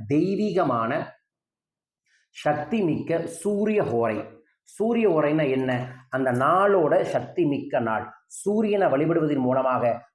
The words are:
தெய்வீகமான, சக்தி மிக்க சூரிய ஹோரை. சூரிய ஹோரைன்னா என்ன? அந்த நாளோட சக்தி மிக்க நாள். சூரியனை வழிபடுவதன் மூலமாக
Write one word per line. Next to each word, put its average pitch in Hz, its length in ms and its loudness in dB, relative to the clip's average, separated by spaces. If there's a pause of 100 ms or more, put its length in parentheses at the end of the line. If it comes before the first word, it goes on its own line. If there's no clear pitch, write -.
தெய்வீகமான, 160 960 0 (1300)
சக்தி 151 520 -2
மிக்க 165 440 -2
சூரிய 208 580 -2
ஹோரை. 117 540 -2 (240)
சூரிய 226 480 0
ஹோரைன்னா 151 400 2
என்ன? 131 440 -2 (160)
அந்த 131 220 0
நாளோட 170 720 4
சக்தி 127 440 -2
மிக்க 143 340 -2
நாள். 110 320 -2 (140)
சூரியனை 208 640 0
வழிபடுவதன் 151 520 2
மூலமாக 123 640 0 (140)